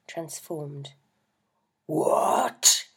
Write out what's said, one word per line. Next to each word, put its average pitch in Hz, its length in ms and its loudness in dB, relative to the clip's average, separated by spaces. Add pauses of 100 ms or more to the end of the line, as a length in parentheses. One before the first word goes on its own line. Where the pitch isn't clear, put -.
transformed. 143 840 -10 (920)
What? - 1000 2 (100)